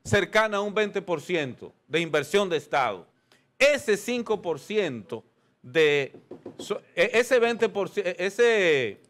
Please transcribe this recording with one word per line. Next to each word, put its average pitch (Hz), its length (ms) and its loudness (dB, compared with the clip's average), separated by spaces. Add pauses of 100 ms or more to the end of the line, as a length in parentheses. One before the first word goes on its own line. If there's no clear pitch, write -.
cercana 214 540 2
a 196 40 0
un 208 120 -4
veinte 202 280 0
por 165 200 -2
ciento 143 500 -4 (160)
de 156 140 0
inversión 165 480 0
de 165 80 0
Estado. 117 500 -2 (500)
Ese 262 380 2
cinco 226 460 -4
por 160 180 -6
ciento 135 640 -6 (380)
de, 143 500 2 (480)
so-, - 220 -8 (160)
e-, 196 160 2
ese 240 260 2
veinte 226 300 2
por 190 180 -4
ciento, 185 220 -4
e-, 180 160 -4
ese 185 840 2